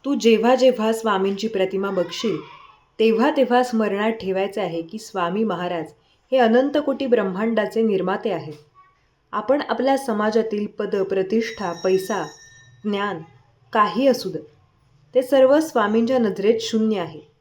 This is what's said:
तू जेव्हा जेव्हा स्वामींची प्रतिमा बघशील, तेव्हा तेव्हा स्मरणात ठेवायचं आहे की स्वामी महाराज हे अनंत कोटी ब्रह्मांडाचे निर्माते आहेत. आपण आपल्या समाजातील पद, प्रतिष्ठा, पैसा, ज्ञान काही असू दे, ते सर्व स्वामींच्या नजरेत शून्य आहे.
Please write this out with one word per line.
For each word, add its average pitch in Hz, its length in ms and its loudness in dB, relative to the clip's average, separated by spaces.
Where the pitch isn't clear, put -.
तू 277 100 -2
जेव्हा 226 400 4
जेव्हा 240 380 2
स्वामींची 196 560 -2
प्रतिमा 190 420 -2
बघशील, 185 460 -4
तेव्हा 226 380 4
तेव्हा 247 260 2
स्मरणात 220 480 0
ठेवायचं 190 500 -4
आहे 165 220 -4
की 190 160 -12
स्वामी 190 460 -4
महाराज 175 400 -4
हे 262 60 4
अनंत 254 480 4
कोटी 269 200 -2
ब्रह्मांडाचे 214 760 0
निर्माते 196 480 0
आहेत. 156 220 -6
आपण 262 360 0
आपल्या 254 300 0
समाजातील 214 680 -2
पद, 202 300 -6
प्रतिष्ठा, 190 760 -2
पैसा, 185 560 -2
ज्ञान 202 380 -4
काही 185 340 2
असू 226 240 2
दे, 160 80 -8
ते 254 80 4
सर्व 262 380 6
स्वामींच्या 233 580 0
नजरेत 214 420 2
शून्य 220 400 -2
आहे. 156 200 -10